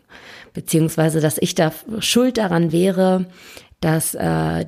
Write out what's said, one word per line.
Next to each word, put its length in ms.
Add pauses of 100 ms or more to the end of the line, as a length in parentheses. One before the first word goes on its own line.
(540)
Beziehungsweise, 680
dass 180
ich 160
da 160 (280)
schuld 380
daran 340
wäre, 560 (520)
dass, 340
äh, 540